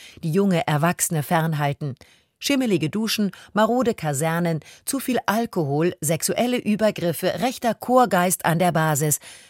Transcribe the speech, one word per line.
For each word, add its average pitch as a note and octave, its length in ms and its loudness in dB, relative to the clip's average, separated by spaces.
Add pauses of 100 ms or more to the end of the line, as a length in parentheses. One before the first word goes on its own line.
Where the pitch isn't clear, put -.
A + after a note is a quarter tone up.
(240)
die D#3+ 80 -2
junge F#3+ 340 2
Erwachsene D#3+ 560 0
fernhalten. D3+ 720 -2 (440)
Schimmelige A3 520 0
Duschen, G#3+ 400 -2 (240)
marode A3 400 2
Kasernen, D#3+ 640 -2 (240)
zu - 140 -4
viel B3 260 -2
Alkohol, F3 800 0
sexuelle G3 560 0
Übergriffe, G3 800 0
rechter A#3+ 320 -2
Chorgeist G3 720 2
an D#3+ 140 2
der F3 140 2
Basis. D#3 480 0 (300)